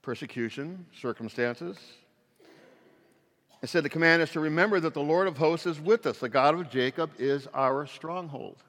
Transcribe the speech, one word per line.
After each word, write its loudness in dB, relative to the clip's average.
persecution, -8
circumstances. -4
Instead, 0
the -2
command 6
is 0
to -4
remember 2
that -2
the -2
Lord 2
of -6
hosts 2
is -4
with 2
us. -2
The -4
God 6
of -6
Jacob 0
is -2
our 0
stronghold. -10